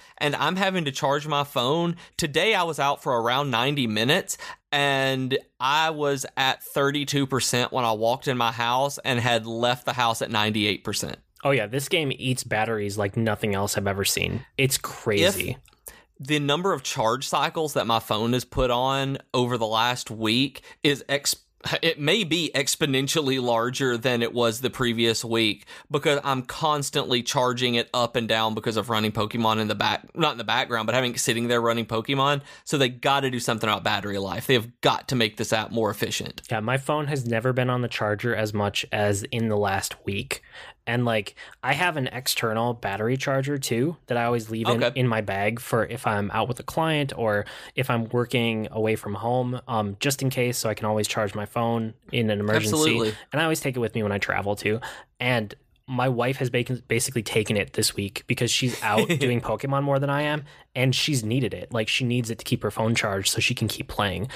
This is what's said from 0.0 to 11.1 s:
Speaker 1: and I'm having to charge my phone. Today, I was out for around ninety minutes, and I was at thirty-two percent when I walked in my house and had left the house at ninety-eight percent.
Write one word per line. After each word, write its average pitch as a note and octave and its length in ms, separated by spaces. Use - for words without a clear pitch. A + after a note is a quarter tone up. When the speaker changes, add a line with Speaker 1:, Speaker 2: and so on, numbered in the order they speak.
Speaker 1:
and D3 240
I'm D#3+ 140
having F#3+ 300
to C#3 40
charge C#3+ 380
my C#3+ 160
phone. D#3 500
Today, E3 400
I F3+ 80
was D3+ 160
out C#3 200
for C#3+ 120
around C3 300
ninety B2+ 340
minutes, A#2 520
and C3+ 640
I D3+ 300
was C#3+ 360
at C3 280
thirty-two C#3 640
percent B2 420
when B2 140
I A2+ 80
walked A2+ 340
in C3 100
my A#2 140
house A#2+ 540
and B2 160
had A#2 260
left A#2+ 380
the A#2+ 80
house A#2+ 280
at - 120
ninety-eight G#2+ 500
percent. - 360